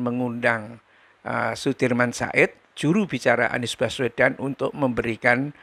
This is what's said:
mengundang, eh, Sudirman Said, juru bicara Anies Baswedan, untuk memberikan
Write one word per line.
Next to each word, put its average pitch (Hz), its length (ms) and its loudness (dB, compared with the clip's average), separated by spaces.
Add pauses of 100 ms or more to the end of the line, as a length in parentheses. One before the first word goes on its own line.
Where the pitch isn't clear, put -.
mengundang, 120 800 -2 (400)
eh, 117 320 -2
Sudirman 123 560 0
Said, - 400 0 (240)
juru 175 320 2
bicara 120 480 2
Anies 123 240 -4
Baswedan, 123 640 2
untuk 135 320 -4
memberikan 123 880 0